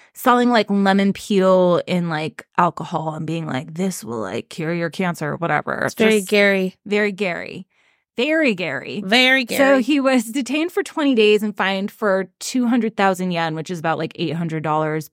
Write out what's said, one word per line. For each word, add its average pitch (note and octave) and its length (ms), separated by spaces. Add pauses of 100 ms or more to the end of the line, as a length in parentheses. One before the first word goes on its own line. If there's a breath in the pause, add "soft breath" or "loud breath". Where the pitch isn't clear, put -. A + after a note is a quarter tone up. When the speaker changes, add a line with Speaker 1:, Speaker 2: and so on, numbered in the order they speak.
(120)
Speaker 1:
selling, B3 380
like, A3 200
lemon G3 440
peel F#3 720
in, F3 240
like, D#3 360 (120)
alcohol D#3+ 560
and D#3 120
being D#3+ 200
like, D#3 280
"This F3+ 300
will, A2+ 160
like, G#2 300
cure E3 240
your E3+ 160
cancer," D#3 420
or C#3 40
whatever. D#3 500
Speaker 2:
It's - 80
very A3 240
Speaker 1:
Just F#3+ 100
Speaker 2:
Gary. G3 560
Speaker 1:
very G#3 280
Gary. F3 540 (480)
Very D4 400
Gary. D#3 520
Speaker 2:
Very B3+ 400
Speaker 1:
So - 100
Speaker 2:
Gary. C4+ 260
Speaker 1:
he C#4+ 160
was C4 280
detained C#4+ 440
for G4+ 120
twenty C#4+ 320
days G#3 280
and G#3+ 140
fined G3 340
for F#3+ 360 (140)
two B3 260
hundred A3+ 280
thousand F#3 360
yen, E3 240
which D#3+ 160
is F3+ 80
about, D#3+ 180
like, D#3+ 200
eight D#3+ 180
hundred D#3+ 280
dollars D#3 500